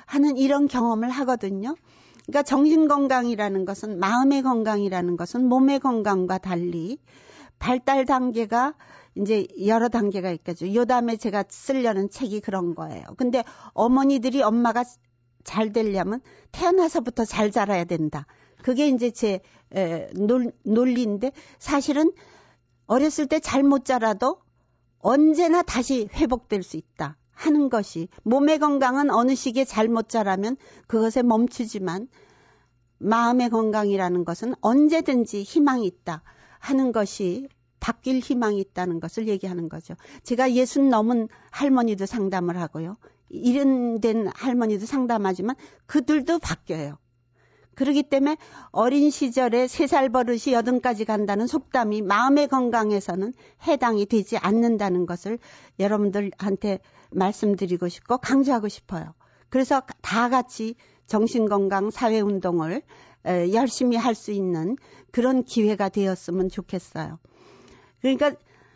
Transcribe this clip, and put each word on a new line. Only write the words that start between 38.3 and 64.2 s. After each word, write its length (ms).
있다는 400
것을 260
얘기하는 420
거죠. 260
제가 300
예순 360
넘은 400
할머니도 560
상담을 540
하고요. 360
일흔 720
된 320
할머니도 540
상담하지만 720
그들도 520
바뀌어요. 600
그렇기 300
때문에 320
어린 400
시절에 560
세 200
살 240
버릇이 420
여든까지 520
간다는 420
속담이 560
마음의 460
건강에서는 840
해당이 400
되지 320
않는다는 680
것을 320
여러분들한테 1000
말씀드리고 800
싶고 300
강조하고 500
싶어요. 460
그래서 340
다 280
같이 480
정신건강 840
사회운동을, 920
에, 260
열심히 440
할 180
수 180